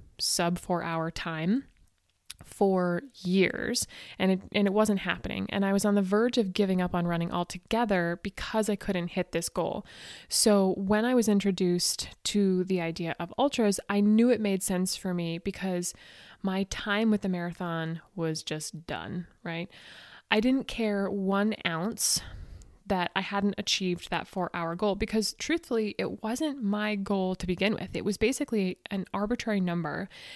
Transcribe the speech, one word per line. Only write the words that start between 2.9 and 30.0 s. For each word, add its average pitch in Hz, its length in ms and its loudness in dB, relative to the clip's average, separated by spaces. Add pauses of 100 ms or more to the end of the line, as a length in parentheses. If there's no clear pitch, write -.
years, 185 640 2 (320)
and 190 140 4
it, 190 80 0 (120)
and 202 140 4
it 190 60 2
wasn't 208 280 4
happening. 180 500 -4
And 196 140 0
I 196 80 2
was 196 120 2
on 208 100 4
the 202 80 4
verge 208 340 2
of 196 160 0
giving 190 300 2
up 180 120 -2
on 175 120 0
running 170 260 -2
altogether 180 920 -2
because - 460 -2
I 208 80 0
couldn't 180 320 -2
hit - 240 -4
this 170 160 -2
goal. - 380 -4 (420)
So 196 480 6
when 214 300 2
I 254 80 2
was 226 140 4
introduced 190 800 2 (160)
to 190 400 2
the 185 160 0
idea 165 380 -4
of 170 200 -6
ultras, 233 500 4
I 202 120 4
knew 214 300 6
it 226 100 4
made 196 220 0
sense 185 340 0
for 185 180 -4
me 170 240 -2
because 180 560 -4 (480)
my 190 220 0
time 214 460 0
with 208 120 2
the 196 60 -2
marathon 170 760 -4 (120)
was 160 280 -2
just 156 440 -8
done, 127 400 -6 (160)
right? 170 280 -8 (600)
I 220 100 6
didn't 262 280 2
care 202 420 0
one 196 440 2 (120)
ounce 175 540 0 (720)
that 180 240 0
I - 60 2
hadn't 202 360 0
achieved 185 540 -2
that - 160 -2
four-hour 170 480 -4
goal 190 220 0
because, 214 380 -2
truthfully, 233 640 -2
it - 280 -6
wasn't 269 360 -4
my 208 360 0
goal 190 400 0
to - 100 -6
begin 202 280 2
with. - 200 -6
It 180 100 -4
was 196 120 0
basically 220 640 0 (120)
an 190 140 -4 (100)
arbitrary 208 460 0
number 170 480 -2 (280)